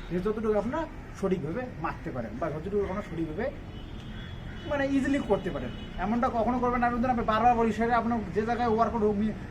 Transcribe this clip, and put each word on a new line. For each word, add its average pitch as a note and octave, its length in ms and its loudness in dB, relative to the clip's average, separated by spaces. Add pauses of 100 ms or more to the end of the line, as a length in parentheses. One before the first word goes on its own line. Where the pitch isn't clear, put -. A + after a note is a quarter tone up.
(120)
যে F3 80 0
যতটুকু G#3+ 380 0
আপনারা C4 280 0 (360)
সঠিকভাবে F3+ 400 0 (200)
মারতে D#3 300 -4
পারেন B2 180 -4 (100)
বা D#3+ 100 -2
যতটুকু G3 340 -2
আপনারা F#3 180 -2
সঠিকভাবে E3 480 -4 (1200)
মানে C#4+ 180 2
ইজিলি C#4 400 2
করতে G3 220 2
পারেন। B2 200 -4 (300)
এমনটা A#3+ 340 2
কখনো A#3+ 260 2
করবেন B3 200 2
না। A#3+ 80 4
আমি A#3+ 100 2
ধরুন, B3 120 2
আমি A#3 140 2
বারবার A3+ 320 6
বলি, A3+ 160 4
সেটা A#3 260 2
আপনার A#3 220 2 (160)
যে A3 100 2
জায়গায় A#3+ 240 2
ওয়ার্কআউট A3 340 4
হোক, G#3 120 4 (360)